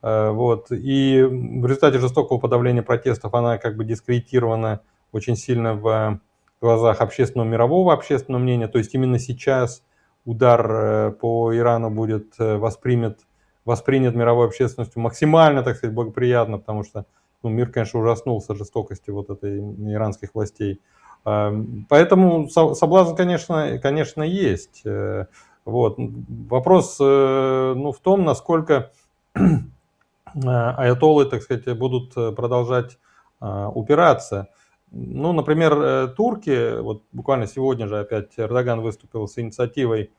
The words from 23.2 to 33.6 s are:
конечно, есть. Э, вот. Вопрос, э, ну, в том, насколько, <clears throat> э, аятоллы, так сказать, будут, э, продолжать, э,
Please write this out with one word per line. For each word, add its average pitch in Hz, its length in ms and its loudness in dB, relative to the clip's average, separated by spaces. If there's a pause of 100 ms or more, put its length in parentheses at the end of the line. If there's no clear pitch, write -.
конечно, 156 400 -2
есть. 160 640 -2
Э, 101 420 -6 (380)
вот. 110 340 -2
Вопрос, 120 1000 0
э, 135 760 2
ну, 139 160 -6
в - 80 -14
том, 190 240 2
насколько, 151 680 0 (220)
<clears throat> - 240 -20
э, - 40 2 (960)
аятоллы, 127 880 2
так 131 180 -6
сказать, 123 340 -6
будут, 127 400 -6
э, 117 160 -4
продолжать, 123 640 -2 (420)
э, 101 340 -8